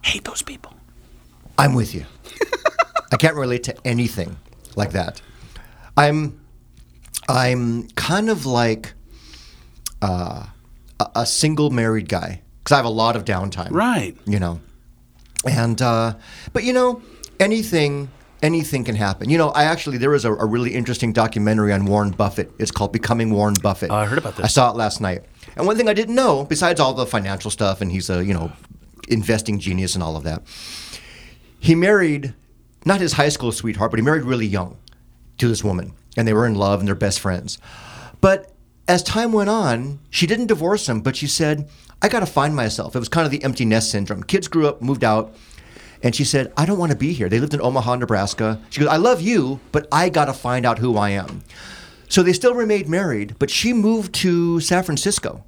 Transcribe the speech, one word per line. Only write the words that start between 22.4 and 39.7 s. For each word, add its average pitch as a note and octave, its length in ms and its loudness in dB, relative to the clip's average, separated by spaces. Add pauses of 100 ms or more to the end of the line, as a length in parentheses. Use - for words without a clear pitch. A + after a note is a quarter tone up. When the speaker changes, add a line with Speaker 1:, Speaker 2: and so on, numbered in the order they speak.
Speaker 2:
It's A2 120 -2
called G2+ 220 -2
Becoming A2+ 380 0
Warren G#2 320 4
Buffett. F#2+ 280 0
Speaker 1:
Oh, G2 40 0
I G#2+ 120 0
heard A2+ 120 -2
about G#2 180 -6
this. - 80 -4
Speaker 2:
I A2 40 2
saw B2 220 4
it A2 60 -6
last A2 260 -2
night. F#2 220 -4 (320)
And E3+ 100 -2
one A3 100 2
thing A#3 120 2
I G#3 40 4
didn't A3 220 0
know, G#3 300 4
besides E3 360 0
all C3 140 4
the B2 100 -2
financial G2 460 -4
stuff, F#2+ 320 0
and F#2 100 -2
he's F#2 160 -4
a, F2+ 160 0
you G2+ 80 0
know, E2 200 -2 (560)
investing A2 500 0
genius F#2 360 -2
and F#2 80 -2
all D#2+ 140 -4
of D2+ 80 -8
that, D#2+ 180 -4 (1160)
he E3 160 4
married, E3 600 2 (500)
not F#3+ 160 2
his E3+ 140 -2
high D3+ 140 4
school B2 240 -2
sweetheart, A2 380 -2
but A2+ 80 -2
he A2+ 60 2
married D3+ 200 2
really A#2+ 220 -2
young F#2+ 300 -4 (600)
to B2 100 2
this G#2+ 160 -2
woman. F#2 280 -2 (240)
And A2+ 120 2
they A2 40 2
were A2 140 4
in A2 80 2
love G2+ 260 2
and G2+ 80 0
they're G2 60 2
best G2 260 -2
friends. - 380 -6 (600)
But G3 320 2 (340)
as F3+ 160 4
time A3+ 300 -2
went G#3 180 2
on, C#3 480 -2 (120)